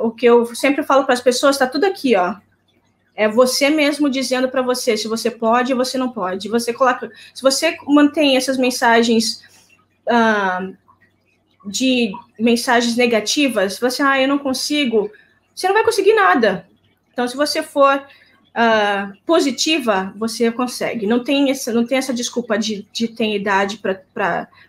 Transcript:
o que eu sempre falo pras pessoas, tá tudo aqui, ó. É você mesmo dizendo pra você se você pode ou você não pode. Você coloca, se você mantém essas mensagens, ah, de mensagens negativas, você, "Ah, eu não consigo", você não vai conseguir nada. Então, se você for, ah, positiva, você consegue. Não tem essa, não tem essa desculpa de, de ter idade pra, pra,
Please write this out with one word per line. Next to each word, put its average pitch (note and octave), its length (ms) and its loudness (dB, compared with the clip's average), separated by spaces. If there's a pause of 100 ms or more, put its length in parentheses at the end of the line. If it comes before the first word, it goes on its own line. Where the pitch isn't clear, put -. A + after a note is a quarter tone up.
o A3+ 80 -2
que A#3+ 140 -2
eu A#3 180 6 (120)
sempre C#4+ 260 0
falo C#4 240 2
pras B3 160 0
pessoas, C#4 340 2
tá C4+ 120 0
tudo C#4 160 -4
aqui, C#4 320 2
ó. F3+ 200 0 (800)
É G#3+ 120 0
você B3+ 420 2
mesmo D4 400 2
dizendo B3+ 400 -2
pra C4 140 -2
você B3 340 0
se A3 100 -6
você A3+ 220 -4
pode A#3+ 420 0
ou B3 60 0
você B3+ 180 -2
não C4 140 -4
pode. F#3+ 400 -8
Você A#3 240 -2
coloca, B3 380 -2 (240)
se - 80 -20
você D#4+ 420 0
mantém D4 500 4
essas C4 220 0
mensagens, A#3 840 2 (680)
ah, G3+ 600 0 (920)
de A#3+ 480 -2 (280)
mensagens A#3+ 560 2
negativas, A3+ 840 0
você, B3+ 220 -2
"Ah, C4+ 180 2
eu C4 80 2
não C#4+ 120 0
consigo", C4 720 -2 (420)
você - 140 -4
não G4 80 2
vai A4 80 4
conseguir G#4+ 320 2
nada. C4 520 2 (460)
Então, B3 140 -4
se B3 100 -10
você D4 240 -2
for, C#4 420 2 (520)
ah, G#3 560 0 (120)
positiva, C4+ 960 0
você A3+ 340 -2
consegue. A#3 540 -4
Não A#3+ 180 0
tem C#4 280 0
essa, C4+ 200 -6
não A#3 140 0
tem C4 140 0
essa C4+ 120 -4
desculpa A#3 460 -4
de, G#3 340 -6
de A3+ 160 -4
ter A3 280 -4
idade G3 420 -2
pra, F#3+ 240 -4 (100)
pra, E3+ 360 -4 (220)